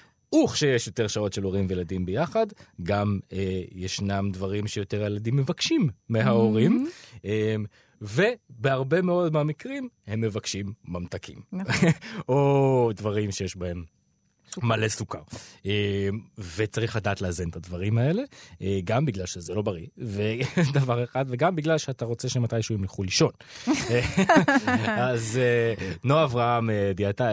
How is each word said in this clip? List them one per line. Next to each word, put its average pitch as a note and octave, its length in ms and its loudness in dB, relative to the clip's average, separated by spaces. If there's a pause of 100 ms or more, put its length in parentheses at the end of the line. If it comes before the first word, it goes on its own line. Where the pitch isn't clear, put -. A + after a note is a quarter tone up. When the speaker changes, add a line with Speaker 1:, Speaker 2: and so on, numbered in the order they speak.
(440)
Speaker 1:
וכשיש C3+ 420 2
יותר G#2+ 220 0
שעות G#2 240 0
של G2+ 100 -2
הורים F#2+ 260 0
וילדים F2+ 380 -2
ביחד, D#3+ 400 0 (360)
גם, G2+ 360 0 (140)
אה, F#2+ 60 -4 (360)
ישנם G2 580 -2
דברים G2 340 -4
שיותר G#2 360 -4
הילדים G#2 340 -2
מבקשים E3+ 520 0 (200)
מההורים. A2 640 4
Speaker 2:
מהמם. B3+ 140 2 (380)
Speaker 1:
אה, G#2+ 300 0 (480)
ובהרבה C3+ 1000 0
מאוד F3 300 2
מהמקרים A#3+ 560 -4 (180)
הם G#2+ 140 -4
מבקשים G2+ 520 -4 (120)
ממתקים. F2 540 -10 (140)
Speaker 2:
נכון. F3+ 360 2 (200)
Speaker 1:
<laughs> A3 200 -10
או C3+ 680 4
דברים G#2 340 -2
שיש F#2+ 260 -6
בהם F2 280 -6 (640)
Speaker 2:
סוכר. C3 160 -4
Speaker 1:
מלא A2 220 2
סוכר. - 340 -6 (440)
אה, G2 420 0 (480)
וצריך A2 400 -2
לדעת G2+ 240 -2
לאזן F2 280 -4
את E2 80 -10
הדברים F2+ 420 -2
האלה, D#3+ 240 2 (400)
אה, G2 220 0
גם C3 220 0
בגלל F#2+ 200 -4
שזה E2+ 280 -10
לא G#2 80 0
בריא, F#2+ 240 -6 (120)
ודבר B2 1040 0
<laughs> - 20 -2
אחד, C3 240 -4
וגם D3 280 0
בגלל D#3 220 0
שאתה - 260 -6
רוצה A#2 240 -4
שמתישהו A#2 460 -2
הם G2+ 80 -2
ילכו F#2+ 200 -6
לישון. - 280 2 (360)
<laughs> A#3+ 40 2 (1160)
אז, B2 560 0
אה, A#2 320 4 (300)
נועה D3 200 6
אברהם, A#2+ 460 2
אה, G2+ 240 2
דיאט-, G2+ 260 0 (120)